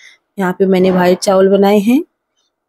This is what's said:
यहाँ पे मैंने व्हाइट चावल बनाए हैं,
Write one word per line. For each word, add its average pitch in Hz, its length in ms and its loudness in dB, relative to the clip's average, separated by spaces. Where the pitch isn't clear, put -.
यहाँ 185 140 -4
पे 190 140 -2
मैंने 185 240 0
व्हाइट 180 280 0
चावल 190 300 0
बनाए 202 320 2
हैं, 240 220 0